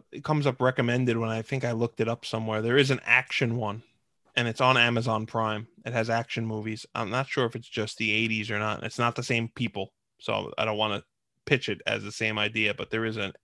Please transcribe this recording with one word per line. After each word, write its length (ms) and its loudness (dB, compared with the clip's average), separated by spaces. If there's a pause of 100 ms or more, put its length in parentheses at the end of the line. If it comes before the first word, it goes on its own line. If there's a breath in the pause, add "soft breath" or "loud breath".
(120)
it 120 -10
comes 220 2
up 160 0
recommended 560 2
when 120 -2
I 120 -2
think 220 -4
I 80 0
looked 300 -2
it 60 0
up 180 -4
somewhere. 360 -2
There 160 4
is 140 6
an 120 2
action 520 2
one, 260 -4 (540)
and 120 2
it's 140 -2
on 160 6
Amazon 480 4
Prime. 420 -2 (180)
It 80 -6
has 160 2
action 360 -2
movies. 480 -6
I'm 160 -4
not 180 0
sure 180 0
if 100 -2
it's 120 -12
just 300 -4
the 140 0
eighties 400 0
or 80 0
not. 240 -2
It's 160 -6
not 160 2
the 80 -4
same 260 0
people, 420 -6 (280)
so 380 -4
I 80 0
don't 120 0
wanna 260 0 (420)
pitch 220 2
it 200 -4
as 160 0
the 80 -10
same 260 -2
idea, 380 0
but 160 -8
there 120 -2
is 140 -4
an, 160 -4 (100)